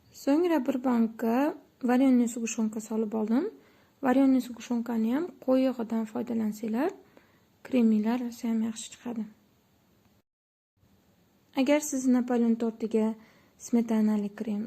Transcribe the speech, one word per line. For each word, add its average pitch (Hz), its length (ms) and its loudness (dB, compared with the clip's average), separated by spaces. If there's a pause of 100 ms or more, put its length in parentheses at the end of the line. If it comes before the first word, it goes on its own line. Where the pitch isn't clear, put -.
(220)
So'ngra 320 440 2
bir 277 180 0
banka 233 520 0 (540)
vareniy 247 440 4
sgushonka 220 540 -4
solib 220 320 -4
oldim. 226 240 0 (600)
Vareniy 262 420 4
sgushonkani 233 680 -4
ham 311 100 0 (200)
quyug'idan 247 680 0
foydalansanglar, 226 800 -2 (720)
kreminglar 226 600 2
rosa 233 260 -8
ham 226 180 0
yaxshi - 260 -10
chiqadi. 226 300 -8 (2250)
Agar 285 200 4 (100)
siz 262 120 -4 (140)
Napoleon 240 460 2
tortiga 220 440 -2 (600)
smetanali 214 720 0
krem 214 280 -6